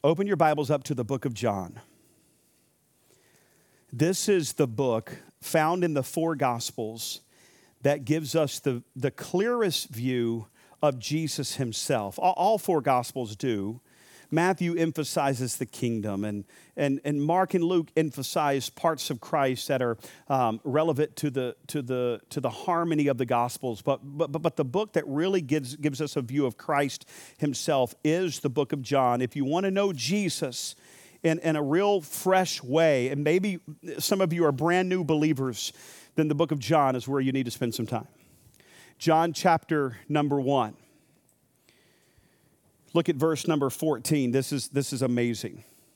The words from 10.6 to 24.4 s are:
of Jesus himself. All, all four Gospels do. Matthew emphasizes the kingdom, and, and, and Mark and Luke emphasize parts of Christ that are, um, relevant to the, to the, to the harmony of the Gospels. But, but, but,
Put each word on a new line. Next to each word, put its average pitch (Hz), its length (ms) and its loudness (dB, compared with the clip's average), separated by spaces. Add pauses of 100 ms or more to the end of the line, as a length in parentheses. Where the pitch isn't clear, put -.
of 139 160 2
Jesus 151 580 -4
himself. 113 600 -4
All, 180 180 2
all 202 220 2
four 170 220 2
Gospels 123 560 -2
do. 110 440 -2 (520)
Matthew 170 440 2
emphasizes 139 800 0
the 127 100 -4
kingdom, 107 580 -2
and, 104 200 -6 (320)
and, 143 280 0
and 143 160 -2
Mark 180 340 0
and 175 100 2
Luke 170 320 0
emphasize 143 760 0
parts - 400 -2
of 123 100 -6
Christ 135 460 0
that 131 160 0
are, 117 160 0 (300)
um, 120 340 2
relevant 147 540 0
to 147 140 -2
the, 127 260 -4 (100)
to 151 160 -6
the, 123 380 -2 (100)
to 151 100 -6
the 127 80 0
harmony 165 600 0
of 127 100 2
the 127 80 0
Gospels. 120 560 -2
But, 135 220 0
but, 143 260 -4
but, 151 100 -4